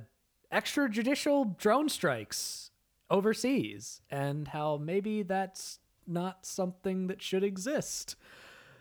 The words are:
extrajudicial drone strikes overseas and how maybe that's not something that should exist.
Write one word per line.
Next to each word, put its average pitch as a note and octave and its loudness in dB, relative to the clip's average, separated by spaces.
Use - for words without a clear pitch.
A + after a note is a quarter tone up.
extrajudicial B3+ 2
drone C4 4
strikes - -2
overseas G3 0
and C#3+ -2
how D3+ 0
maybe G3 0
that's F#3+ -4
not F3+ -4
something F#3 -2
that F#3 -4
should F#3+ 0
exist. G3 -2